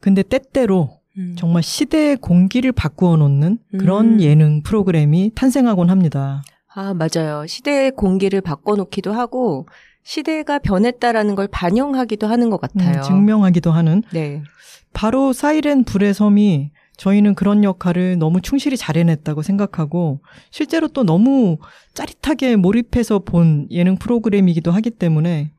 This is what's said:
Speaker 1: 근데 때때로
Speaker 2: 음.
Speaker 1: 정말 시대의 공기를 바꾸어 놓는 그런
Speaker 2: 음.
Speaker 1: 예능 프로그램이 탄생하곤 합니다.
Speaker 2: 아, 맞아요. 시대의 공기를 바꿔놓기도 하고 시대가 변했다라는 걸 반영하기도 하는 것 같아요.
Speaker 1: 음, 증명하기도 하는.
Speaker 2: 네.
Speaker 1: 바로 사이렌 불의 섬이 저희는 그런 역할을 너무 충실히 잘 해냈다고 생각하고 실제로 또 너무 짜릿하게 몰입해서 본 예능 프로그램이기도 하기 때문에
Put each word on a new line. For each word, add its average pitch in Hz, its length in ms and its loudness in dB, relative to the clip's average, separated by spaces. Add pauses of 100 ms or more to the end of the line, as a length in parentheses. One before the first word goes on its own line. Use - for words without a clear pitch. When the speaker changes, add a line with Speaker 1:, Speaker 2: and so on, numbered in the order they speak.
Speaker 1:
근데 196 220 2
때때로 196 760 -2 (180)
Speaker 2:
음. 180 220 -10
Speaker 1:
정말 170 240 0
시대의 302 540 0
공기를 190 560 2
바꾸어 170 440 0
놓는 151 420 2 (200)
그런 208 360 2
Speaker 2:
음. 214 60 4
Speaker 1:
예능 151 420 4
프로그램이 180 720 0
탄생하곤 240 560 2
합니다. 143 520 0 (320)
Speaker 2:
아, 196 200 -8
맞아요. 160 520 -4
시대의 269 460 -2
공기를 196 480 0
바꿔놓기도 190 720 -6
하고 233 560 -4 (340)
시대가 302 560 -6
변했다라는 226 800 0
걸 196 100 -4
반영하기도 220 800 -2
하는 233 240 0
것 196 100 -4
같아요. 175 380 -2
Speaker 1:
음, 139 40 -6
증명하기도 185 680 2
하는. 165 320 2 (100)
Speaker 2:
네. 151 300 -6 (500)
Speaker 1:
바로 262 400 0
사이렌 294 520 0
불의 196 300 0
섬이 202 580 2 (240)
저희는 202 380 2
그런 202 280 2
역할을 180 560 0
너무 160 220 0
충실히 269 360 -2
잘 151 200 -4
해냈다고 156 460 0
생각하고 170 760 -4 (300)
실제로 320 380 -4
또 262 160 -2
너무 202 540 2 (360)
짜릿하게 262 640 -2
몰입해서 214 640 0
본 165 500 0
예능 175 260 0
프로그램이기도 190 760 0
하기 220 180 0
때문에 160 680 -2